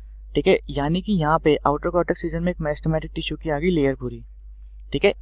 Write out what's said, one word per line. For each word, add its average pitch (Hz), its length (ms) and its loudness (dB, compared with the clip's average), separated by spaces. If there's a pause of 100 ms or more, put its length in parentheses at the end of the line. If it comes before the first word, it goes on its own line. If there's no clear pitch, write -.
(360)
ठीक 147 120 2
है, 190 100 8 (120)
यानी 147 320 0
कि 208 120 0
यहाँ 160 260 4
पे 151 160 6 (120)
outer 147 220 0
cortex 170 340 0
region 165 200 -4
में 180 80 0
एक 170 100 -4
meristematic 156 540 -2
tissue 156 220 -6
की 160 120 -6
आ 147 100 0
गई 170 100 2
layer 139 260 4
पूरी, 120 260 -8 (720)
ठीक 139 140 2
है। 202 160 4